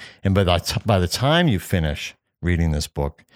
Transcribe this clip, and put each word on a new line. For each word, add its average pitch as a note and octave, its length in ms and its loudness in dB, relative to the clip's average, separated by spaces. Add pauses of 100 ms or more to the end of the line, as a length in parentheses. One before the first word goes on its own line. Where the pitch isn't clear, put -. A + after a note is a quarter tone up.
(220)
And F#2+ 120 0
by G2 100 4
the F2 140 4
t-, - 260 -4
by G#2 140 2
the F2+ 100 2
time E3 400 0
you G2+ 100 2
finish D#2 560 -4 (280)
reading E2+ 280 2
this D2+ 160 -2
book, - 380 -8 (120)